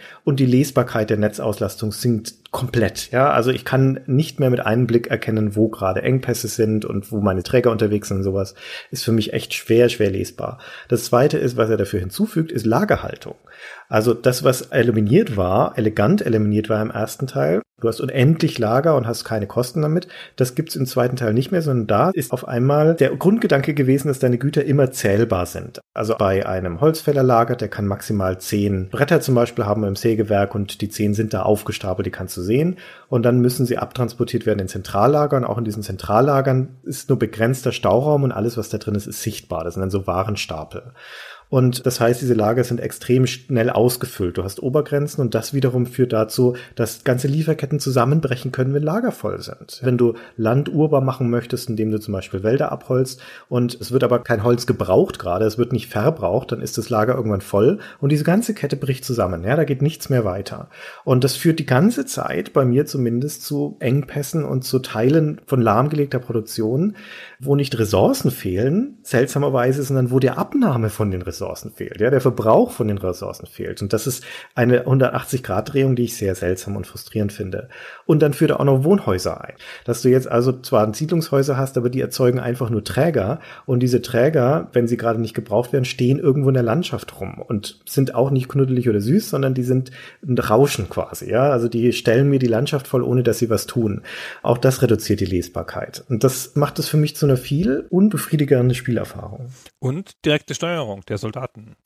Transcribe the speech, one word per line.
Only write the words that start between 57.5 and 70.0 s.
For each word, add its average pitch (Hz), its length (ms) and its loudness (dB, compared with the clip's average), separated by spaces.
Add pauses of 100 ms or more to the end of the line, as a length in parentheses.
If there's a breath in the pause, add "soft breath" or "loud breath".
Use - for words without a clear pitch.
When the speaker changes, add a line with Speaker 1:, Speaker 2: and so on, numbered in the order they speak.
Speaker 1:
und 143 100 2
diese 151 120 0
ganze 208 320 0
Kette - 200 -4
bricht 135 300 -6
zusammen. 92 380 -2
Ja, 110 120 0
da 160 100 2
geht 135 180 -2
nichts - 260 -4
mehr 123 160 2
weiter. - 440 -6 (340 loud breath)
Und 127 200 4
das 139 120 0
führt 165 240 2
die 156 80 -6
ganze 208 400 2
Zeit - 460 -6
bei 139 120 4
mir 127 220 2
zumindest 127 560 -4
zu 147 360 -6
Engpässen 143 640 -2
und 131 180 -4
zu 131 160 -2
Teilen 147 640 0
von 127 160 2
lahmgelegter 135 580 2
Produktion, 120 760 -2 (440 loud breath)
wo 139 160 0
nicht 139 220 -2
Ressourcen 110 540 2
fehlen, 139 720 -2
seltsamerweise, 135 800 0
sondern 131 260 0